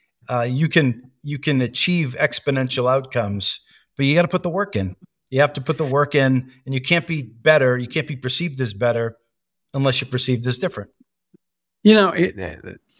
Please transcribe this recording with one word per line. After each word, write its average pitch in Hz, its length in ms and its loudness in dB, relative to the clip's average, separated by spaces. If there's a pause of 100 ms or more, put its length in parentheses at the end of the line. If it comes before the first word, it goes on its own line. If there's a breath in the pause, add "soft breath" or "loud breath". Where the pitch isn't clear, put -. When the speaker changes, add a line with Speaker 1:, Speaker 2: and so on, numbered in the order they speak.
(280 soft breath)
Speaker 1:
uh, 123 140 -2
you 127 260 0
can, 127 420 0 (120)
you 143 160 -6
can 135 240 0
achieve 135 560 -2
exponential 131 720 0
outcomes, 117 720 -2 (360 soft breath)
but 139 80 -2
you 143 100 4
gotta 170 140 4
put 180 140 -2
the 180 80 -6
work 196 260 -4
in. 95 200 -4 (340)
You 131 100 2
have 143 140 4
to 139 80 -6
put 139 160 -4
the 156 80 -2
work 139 280 0
in, 131 380 2 (140 loud breath)
and 135 80 -6
you 131 80 -2
can't 170 240 0
be 160 160 -4
better. 127 560 2
You 123 100 -6
can't - 180 -4
be 143 100 -8
perceived 135 440 -6
as 110 140 -4
better 117 420 -2 (560)
unless 139 280 0
you're 123 100 -8
perceived 123 360 -2
as 123 120 -2
different. 107 320 -8 (920)
Speaker 2:
You 214 120 8
know, 202 160 6
it, - 260 0 (640)